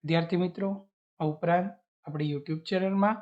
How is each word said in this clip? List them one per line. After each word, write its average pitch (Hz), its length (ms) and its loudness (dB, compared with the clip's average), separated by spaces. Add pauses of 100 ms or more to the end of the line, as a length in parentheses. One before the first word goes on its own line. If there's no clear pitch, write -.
વિદ્યાર્થી 165 320 2
મિત્રો, 196 540 -2 (300)
આ 156 40 0
ઉપરાંત 175 460 2 (340)
આપણી 147 260 -4
YouTube 156 300 -6
ચેનલમાં 196 600 2